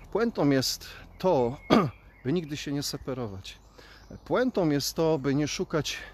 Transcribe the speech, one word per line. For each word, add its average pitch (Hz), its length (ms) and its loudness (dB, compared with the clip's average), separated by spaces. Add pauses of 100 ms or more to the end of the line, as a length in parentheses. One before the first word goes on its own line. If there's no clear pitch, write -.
(120)
Puentą 202 380 2
jest - 380 0 (320)
to, 139 380 2 (280)
<clears throat> - 380 -10
by 135 100 -2
nigdy 151 240 -4
się - 140 -8
nie 143 120 -4
separować. 120 760 -8 (680)
Puentą 208 440 2
jest 143 240 0
to, 160 260 2
by 135 160 0
nie 147 120 2
szukać - 500 -4 (160)